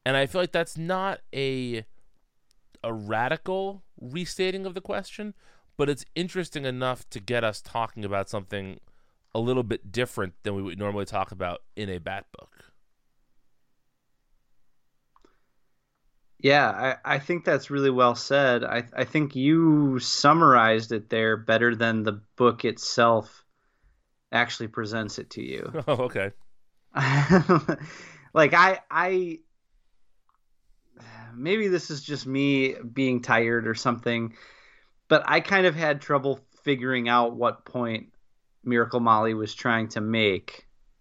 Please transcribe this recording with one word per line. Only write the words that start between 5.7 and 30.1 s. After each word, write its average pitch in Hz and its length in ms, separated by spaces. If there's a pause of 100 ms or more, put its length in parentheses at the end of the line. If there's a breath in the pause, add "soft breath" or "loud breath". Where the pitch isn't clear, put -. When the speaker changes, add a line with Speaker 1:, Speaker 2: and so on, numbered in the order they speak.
Speaker 1:
but 143 100
it's 143 160 (100)
interesting 165 520
enough 127 440
to 113 100
get 117 220
us 107 200
talking 113 420
about 98 240
something 98 520 (540)
a 113 60
little 127 220
bit 101 280
different 107 520
than 104 120
we 98 80
would 92 160
normally 101 280
talk 95 260
about 92 300 (120)
in 107 140
a 90 100
Bat 95 340
book. - 400 (3750)
Speaker 2:
Yeah, 131 640
I, 143 100
I 151 40
think 175 260
that's 143 260
really 139 200
well 123 240
said. 127 480
I, 120 220 (100)
I 127 100
think 147 300
you 147 640
summarized 120 920
it 110 160
there 110 300
better 113 360
than 113 280
the 107 180 (160)
book 120 280
itself 117 800 (840)
actually 117 380
presents 110 500
it - 120
to - 120
you. 65 300
Speaker 1:
<laughs> 156 160
Oh, 127 220
okay. 101 220 (640)
Speaker 2:
<laughs> 147 800 (580 loud breath)
Like, 151 180
I, 180 280 (100)
I, 175 480 (2000 loud breath)